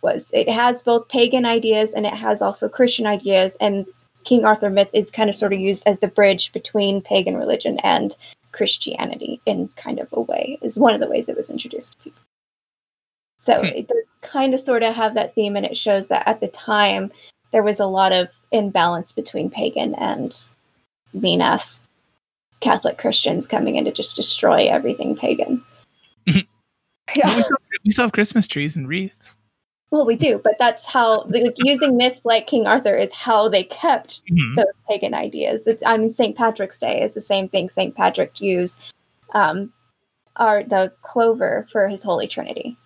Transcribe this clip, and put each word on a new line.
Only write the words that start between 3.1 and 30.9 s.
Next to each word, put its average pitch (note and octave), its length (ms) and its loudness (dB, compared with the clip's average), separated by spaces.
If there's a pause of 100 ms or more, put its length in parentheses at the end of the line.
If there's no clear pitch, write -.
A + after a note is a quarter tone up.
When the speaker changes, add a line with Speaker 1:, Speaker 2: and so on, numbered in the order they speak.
Speaker 1:
and G3+ 260 0 (380)
King A#3 200 4
Arthur G#3+ 260 4
myth G3 220 2
is G#3 180 0
kind A3 200 0
of G3 60 -4
sort G3+ 160 0
of G3 80 -2
used G3 260 0
as G3+ 140 4
the G#3 80 2
bridge G3 440 2
between G3 500 -2
pagan F#3+ 340 0
religion - 440 -2
and G3 360 0 (360)
Christianity - 960 -6
in F3+ 300 -2
kind - 220 -8
of - 140 -10
a - 80 -2
way, - 420 -4
is - 160 -6
one A#3 160 6
of - 60 -2
the - 80 -2
ways - 200 -2
it - 80 -6
was - 140 -6
introduced - 420 -12
to - 120 -20
people. - 160 -20 (1160)
So - 220 2
Speaker 2:
Hmm. G3+ 60 0
Speaker 1:
it - 220 -6
does A#4 160 0 (160)
kind C4+ 340 -2
of C4+ 60 0
sort A#3+ 240 0
of A3+ 100 0
have A3+ 200 -2
that - 200 -2
theme, G3+ 220 0
and G3+ 100 -2
it - 100 -6
shows G3 320 0
that - 200 0
at A3 120 -2
the G3+ 80 -4
time G3+ 600 0 (420)
there A3 120 4
was G#3 160 0
a G3 60 2
lot F#3+ 260 4
of F3+ 160 2 (240)
imbalance F3 600 0
between - 380 -6
pagan - 460 -4
and - 360 -4 (800)
mean-ass - 720 0 (760)
Catholic - 380 0
Christians - 480 -2
coming - 300 -2
in - 80 0
to - 80 -2
just - 240 -8
destroy - 520 2
everything - 480 -2
pagan. - 460 -2 (680)
Speaker 2:
Mm-hmm. E3+ 160 2
Speaker 1:
<laughs> - 40 -18 (680)
Yeah. C#4 100 6
Speaker 2:
Well, A3+ 100 4
we A#3 60 2
still, F3 140 0 (280)
we G#3 60 4
still B3 140 0
have A3 80 -2
Christmas G#3 340 0
trees D3 300 -4
and C3+ 120 -6
wreaths. F#3 480 -8 (540)
Speaker 1:
Well, D4+ 160 2
we A#3 100 2
do, A#3+ 260 2
but G#3+ 160 4
that's A#3+ 320 2